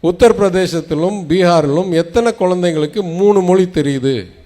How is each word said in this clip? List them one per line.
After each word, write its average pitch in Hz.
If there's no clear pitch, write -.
உத்தரப்பிரதேசத்திலும் 180
பீகாரிலும் 170
எத்தனை 170
குழந்தைங்களுக்கு 180
மூணு 190
மொழி 185
தெரியுது? 139